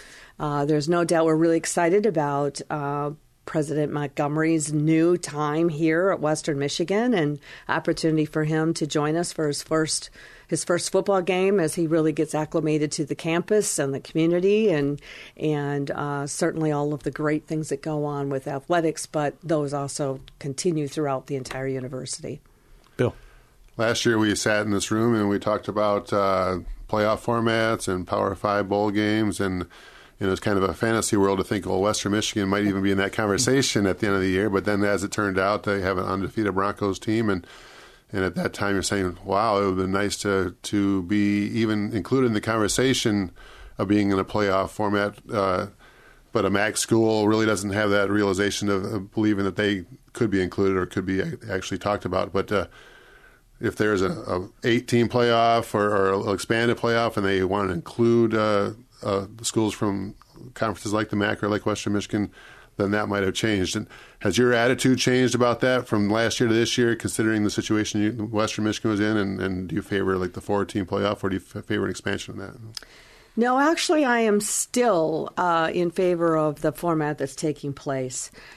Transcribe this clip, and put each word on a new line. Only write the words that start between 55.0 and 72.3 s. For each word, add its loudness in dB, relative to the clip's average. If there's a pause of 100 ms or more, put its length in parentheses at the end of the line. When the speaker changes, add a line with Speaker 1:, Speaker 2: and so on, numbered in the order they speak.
Speaker 3:
playoff 2
or, 2
or 2 (140)
an 0
expanded 0
playoff 0
and -2
they 2
want 0
to -2
include, 2
uh, 0 (320)
uh, -2
the -16
schools 0
from -4 (380)
conferences -4
like -2
the -4
mac 0
or -2
like -2
Western -2
Michigan, -2 (440)
then 0
that 0
might 0
have 0
changed. 0
And -4 (320)
has 0
your 6
attitude 4
changed 2
about 2
that 0
from 0
last 0
year 2
to 4
this 2
year, 2
considering 0
the 2
situation 0
you, 2 (140)
Western -2
Michigan 0
was 2
in? 2
And, -2
and -4
do -4
you -2
favor, 0
like, -4
the -12
four-team -2
playoff, -2
or -2
do 0
you -6 (120)
f-, -10
favor -2
an -4
expansion -6